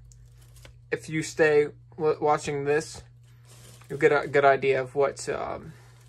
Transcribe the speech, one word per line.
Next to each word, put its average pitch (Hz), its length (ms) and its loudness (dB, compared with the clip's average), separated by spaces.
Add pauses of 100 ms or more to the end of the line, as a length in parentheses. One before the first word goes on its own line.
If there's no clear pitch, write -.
(920)
if - 180 -8
you 156 120 -4
stay 147 460 2 (280)
w-, 156 240 0
watching 147 460 -2
this, 147 380 -4 (840)
you'll 139 120 -10
get 151 120 6
a 143 160 0
good 143 180 2
idea 135 360 2
of 127 140 -10
what 139 220 0
to, 147 220 -8
um, - 340 -10 (360)